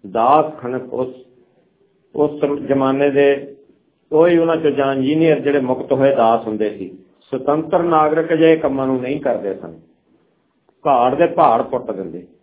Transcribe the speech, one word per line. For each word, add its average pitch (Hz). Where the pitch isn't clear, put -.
ਦਾਸ 135
ਖਣਕ 127
ਉਸ, 127
ਉਸ 147
ਜ਼ਮਾਨੇ 135
ਦੇ 139
ਉਹੀ 170
ਉਹਨਾਂ 165
ਚੋਂ 156
ਜਾਂ 135
ਇੰਜੀਨੀਅਰ 151
ਜਿਹੜੇ 143
ਮੁਕਤ 127
ਹੋਏ 135
ਦਾਸ 113
ਹੁੰਦੇ 107
ਸੀ, 95
ਸੁਤੰਤਰ 156
ਨਾਗਰਿਕ 160
ਅਜਿਹੇ 160
ਕੰਮਾਂ 135
ਨੂੰ 131
ਨਹੀਂ 143
ਕਰਦੇ 104
ਸਨ। 82
ਪਹਾੜ 131
ਦੇ 165
ਪਹਾੜ 151
ਪੁੱਟ -
ਦਿੰਦੇ 87